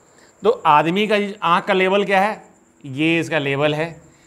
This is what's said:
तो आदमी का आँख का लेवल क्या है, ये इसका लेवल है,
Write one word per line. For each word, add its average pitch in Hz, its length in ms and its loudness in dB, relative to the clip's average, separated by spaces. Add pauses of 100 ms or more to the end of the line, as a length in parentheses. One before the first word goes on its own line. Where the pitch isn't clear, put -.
(440)
तो - 220 0
आदमी 165 420 2
का 202 400 -2
आँख 185 180 2
का 208 80 0
लेवल 185 320 2
क्या 190 160 2
है, 208 240 -4 (400)
ये 156 340 0
इसका 151 200 -2
लेवल 139 360 0
है, 160 260 -6 (260)